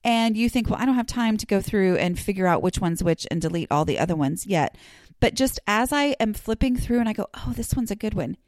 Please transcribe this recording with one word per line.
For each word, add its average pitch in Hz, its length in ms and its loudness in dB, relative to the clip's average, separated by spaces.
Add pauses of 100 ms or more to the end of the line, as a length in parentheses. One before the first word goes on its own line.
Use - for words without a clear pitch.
and 226 340 2
you 233 100 2
think, 233 220 0
"Well, 226 100 -2
I 240 60 0
don't 262 100 2
have 240 100 0
time 226 320 0
to - 80 -6
go 196 160 2
through 190 360 2
and 175 200 0
figure 190 300 0
out 170 160 2
which 180 160 0
one's 170 240 0
which 170 260 0
and 165 120 -2
delete 165 280 -2
all 151 140 2
the 147 160 0
other 170 160 0
ones 147 320 -2
yet." 165 300 0 (420)
But - 160 2
just 262 320 0
as 220 240 2
I 285 280 2
am 220 140 0
flipping 247 440 0
through 240 240 0
and 226 80 0
I 214 40 -2
go, 202 200 -4
"Oh, - 200 -8
this 233 220 -4
one's 233 160 -2
a 202 40 -2
good 214 180 -6
one" 170 240 -4 (100)